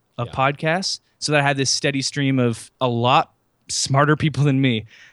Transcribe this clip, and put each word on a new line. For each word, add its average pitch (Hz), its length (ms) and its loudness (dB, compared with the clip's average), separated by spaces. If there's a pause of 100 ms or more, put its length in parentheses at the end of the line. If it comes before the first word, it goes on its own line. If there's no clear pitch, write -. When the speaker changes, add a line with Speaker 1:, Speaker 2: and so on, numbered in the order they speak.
(160)
Speaker 1:
of 120 120 -6
Speaker 2:
Yeah. 82 40 -16
Speaker 1:
podcasts 156 680 -2 (180)
so - 140 -4
that 147 80 4
I - 40 2
have 143 140 2
this 135 120 0
steady 135 300 -2
stream 135 380 -2
of 120 320 -2 (100)
a 131 80 0
lot 123 460 2 (340)
smarter 143 480 2
people 143 280 0
than 135 180 2
me 113 240 0 (260)